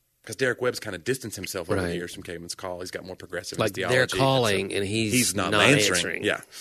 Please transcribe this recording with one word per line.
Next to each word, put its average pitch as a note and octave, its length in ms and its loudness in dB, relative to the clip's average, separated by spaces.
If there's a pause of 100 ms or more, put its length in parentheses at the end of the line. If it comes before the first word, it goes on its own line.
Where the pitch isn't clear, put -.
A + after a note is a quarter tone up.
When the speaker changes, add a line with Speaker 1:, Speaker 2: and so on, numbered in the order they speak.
(240)
Speaker 1:
'cause A2+ 120 -12
Derek B2 260 0
Webb's A#2+ 180 0
kinda F#2+ 180 -8
distanced A2+ 380 -4
himself F2+ 340 -8
over G2 120 2
Speaker 2:
Right. F2 80 0
Speaker 1:
the F2 60 -2
years F2 180 -6
from F#2 100 -14
Caveman's E2+ 320 -10
Call. F2+ 240 -8
He's F#2 120 -10
got F2 140 -8
more F2+ 100 -10
progressive - 440 -10
Speaker 2:
Like, G#2+ 140 2
Speaker 1:
theology. F#2 220 -2
Speaker 2:
they're B2+ 80 6
Speaker 1:
And - 80 -2
so - 60 -2
Speaker 2:
calling, A2+ 560 4
and G2 120 0
he's G#2+ 280 0
Speaker 1:
he's G2 220 2
not F2+ 160 0
Speaker 2:
not G#2+ 140 6
Speaker 1:
answering. G#2+ 300 6
Speaker 2:
answering. F2 280 -2
Speaker 1:
Yeah. G2 180 0 (200)